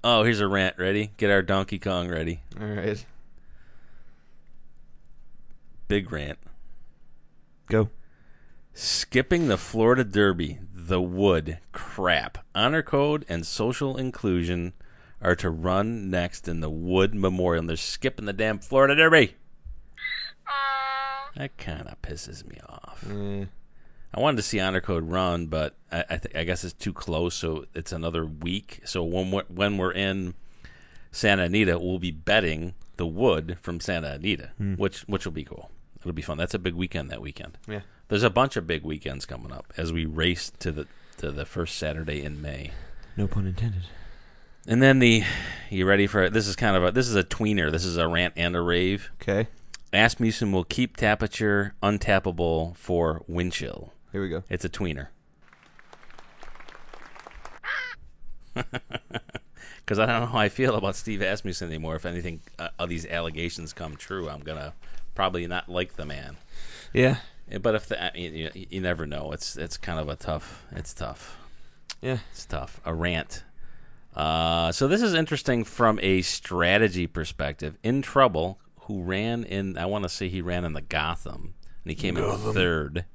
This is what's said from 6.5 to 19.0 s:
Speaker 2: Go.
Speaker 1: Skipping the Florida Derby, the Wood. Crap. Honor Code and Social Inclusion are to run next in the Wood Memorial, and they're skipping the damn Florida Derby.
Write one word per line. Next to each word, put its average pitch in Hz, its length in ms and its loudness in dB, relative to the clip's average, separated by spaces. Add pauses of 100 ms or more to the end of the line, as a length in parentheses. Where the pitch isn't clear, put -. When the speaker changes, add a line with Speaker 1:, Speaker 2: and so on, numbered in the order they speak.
Speaker 2:
Go. 110 200 4 (840)
Speaker 1:
Skipping - 760 2
the 98 100 4
Florida 120 460 4
Derby, 98 560 4 (140)
the 90 280 0
Wood. 90 580 2 (120)
Crap. - 680 0 (140)
Honor 143 300 4
Code 147 460 2
and 85 180 -2
Social 127 480 -2
Inclusion 90 760 0 (480)
are 87 160 6
to 92 120 0
run 95 600 0
next 87 400 -2
in 82 100 -2
the 78 100 -2
Wood 92 460 4
Memorial, 92 460 4
and 82 80 -4
they're 82 80 -2
skipping - 480 -4
the 101 80 -4
damn 107 260 0
Florida 139 340 6
Derby. 160 420 10 (2000)